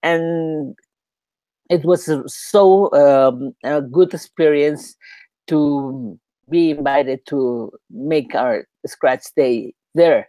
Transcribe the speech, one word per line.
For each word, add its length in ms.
and 720
it 140
was 240
a, 200
so, 680
um, 600
a 180
good 320
experience 840
to 720
be 220
invited 560
to 440
make 460
our 320
Scratch 400
Day 380
there. 340